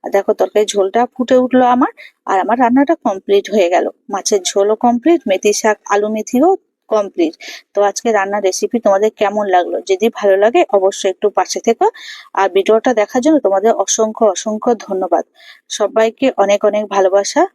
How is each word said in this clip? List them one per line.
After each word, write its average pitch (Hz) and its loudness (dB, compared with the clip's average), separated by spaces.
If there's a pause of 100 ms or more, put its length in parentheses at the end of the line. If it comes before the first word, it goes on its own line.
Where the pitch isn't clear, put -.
আর - -10
দেখো 202 -2
তরকারি - 0
ঝোলটা 196 -2
ফুটে 254 -2
উঠলো 254 2
আমার, 247 2 (340)
আর - -2
আমার 196 -2
রান্নাটা 262 2
কমপ্লিট 202 -2
হয়ে 190 2
গেল। 180 0 (220)
মাছের 196 -2
ঝোলও 202 0
কমপ্লিট, 247 2
মেথি 208 0
শাক 214 -2 (140)
আলু 208 0
মেথিও 233 0 (420)
কমপ্লিট। 320 -2 (360)
তো - -4
আজকে 202 -2
রান্নার 202 -2
রেসিপি 196 -2
তোমাদের 202 2
কেমন 208 -2
লাগলো? 175 0
যদি 220 -2
ভালো 202 0
লাগে 233 2 (100)
অবশ্যই 196 0
একটু - -6
পাশে 190 -4
থেকো। 233 0 (480)
আর 190 0
ভিডিওটা 214 2
দেখার 220 -2
জন্য 311 2
তোমাদের 196 0
অসংখ্য 220 -2
অসংখ্য 214 -2
ধন্যবাদ। 185 -4 (460)
সবাইকে 220 -2 (100)
অনেক 202 2
অনেক 208 0
ভালোবাসা। 196 0 (120)